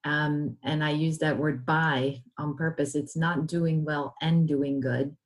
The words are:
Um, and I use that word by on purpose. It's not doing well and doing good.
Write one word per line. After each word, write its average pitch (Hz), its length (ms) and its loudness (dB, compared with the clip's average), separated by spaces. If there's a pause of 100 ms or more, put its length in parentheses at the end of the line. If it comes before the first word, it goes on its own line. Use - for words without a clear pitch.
Um, 147 580 0
and 151 180 -2
I 151 100 0
use 156 260 0
that 151 200 0
word 135 280 -2
by 147 560 0 (160)
on 151 180 -4
purpose. 156 400 -2
It's 147 220 -4
not 165 300 0
doing 165 360 0
well 147 380 -4
and 165 260 4
doing 139 320 0
good. 131 340 0 (120)